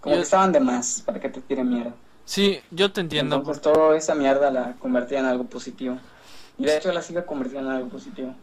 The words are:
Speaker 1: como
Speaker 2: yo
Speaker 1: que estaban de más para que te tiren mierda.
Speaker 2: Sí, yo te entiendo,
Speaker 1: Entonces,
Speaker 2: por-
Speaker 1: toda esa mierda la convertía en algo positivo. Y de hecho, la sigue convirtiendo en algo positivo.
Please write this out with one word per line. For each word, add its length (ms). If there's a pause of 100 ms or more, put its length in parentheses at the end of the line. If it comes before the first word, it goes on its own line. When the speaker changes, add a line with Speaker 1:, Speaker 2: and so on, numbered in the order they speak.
Speaker 1:
como 160
Speaker 2:
yo 20
Speaker 1:
que 40
estaban 300
de 80
más 420
para 180
que 80
te 140
tiren 280
mierda. 240 (300)
Speaker 2:
Sí, 460
yo 220
te 100
entiendo, 400
Speaker 1:
Entonces, 180
Speaker 2:
por- 0
Speaker 1:
toda 360
esa 200
mierda 340
la 280
convertía 420
en 60
algo 180
positivo. 540 (600)
Y 80
de 100
hecho, 160
la 100
sigue 220
convirtiendo 460
en 60
algo 140
positivo. 520